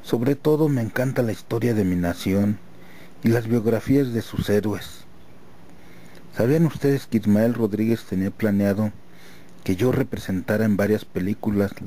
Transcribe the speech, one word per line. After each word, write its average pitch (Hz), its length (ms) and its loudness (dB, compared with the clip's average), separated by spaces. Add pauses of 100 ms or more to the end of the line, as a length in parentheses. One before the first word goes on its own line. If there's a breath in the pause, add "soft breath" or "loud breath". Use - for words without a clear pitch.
Sobre 123 320 0
todo 151 340 2
me 131 140 2
encanta 127 400 0
la 113 100 0
historia 117 420 -2
de 104 100 2
mi 90 120 2
nación 98 600 0 (680 loud breath)
y 113 40 4
las 113 200 2
biografías 117 640 2
de 113 100 0
sus - 280 -4
héroes. 101 540 0 (1300 loud breath)
¿Sabían 151 280 4
ustedes 139 420 0
que 113 120 0
Ismael 107 360 4
Rodríguez 110 500 0
tenía 95 260 0
planeado 101 600 2 (720 loud breath)
que 95 120 0
yo 123 160 2
representara 107 720 0
en 104 140 2
varias 104 260 2
películas 101 680 -2 (140)